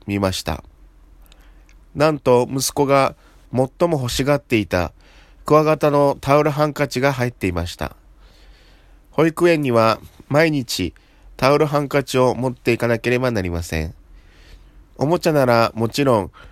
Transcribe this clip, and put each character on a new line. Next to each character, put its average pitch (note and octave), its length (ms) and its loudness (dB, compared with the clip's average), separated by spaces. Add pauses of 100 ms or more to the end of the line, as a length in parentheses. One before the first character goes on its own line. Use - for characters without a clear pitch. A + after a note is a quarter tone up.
見 G2+ 120 -4
ま F#2+ 140 -2
し - 100 -8
た。 - 200 -8 (1300)
な D3+ 180 2
ん C#3+ 60 -4
と B2 320 2
息 C3 220 -4
子 C#3+ 140 0
が C#3 300 2 (360)
最 C3 360 0
も D#3+ 100 -2
欲 B2 120 -4
し - 140 -4
が C#3+ 120 0
っ C3+ 40 -4
て A#2+ 180 -2
い G2+ 80 -2
た F2 260 -2 (540)
ク D3+ 80 2
ワ D#3 100 6
ガ D#3 140 0
タ D3+ 120 0
の C#3+ 300 2
タ C#3 180 2
オ D3+ 40 4
ル D3+ 80 0
ハ D3 160 -2
ン D3 60 -2
カ C#3+ 160 -4
チ B2+ 120 -6
が C#3 120 0
入 B2 160 -4
っ - 20 -8
て - 160 -6
い F2+ 60 -2
ま F2 140 -4
し - 100 -12
た。 - 200 -10 (1120)
保 D#3+ 160 2
育 E3+ 220 2
園 D#3 140 2
に B2+ 100 0
は A2+ 260 4 (300)
毎 D#3+ 220 2
日 A#2 420 -4 (440)
タ C3 160 2
オ D3 60 4
ル D3+ 80 2
ハ D3 140 -2
ン C#3 80 -4
カ C#3 140 -2
チ C3 160 -4
を B2+ 160 4
持 B2+ 160 -4
っ A#2+ 40 -8
て - 180 -2
い A2+ 60 -2
か A#2 100 -2
な A#2 100 0
け A#2+ 120 -4
れ B2 80 0
ば B2+ 120 -2
な G#2+ 100 -2
り F#2 80 -4
ま F2 140 -6
せ D#2+ 220 -6
ん。 D#2+ 100 -12 (1040)
お C3+ 80 -2
も E3+ 120 0
ち F3 100 -2
ゃ D#3+ 40 2
な C#3 140 2
ら A#2 280 2
も A2+ 140 -2
ち C#3+ 160 -2
ろ A#2+ 160 2
ん F2 100 -6 (220)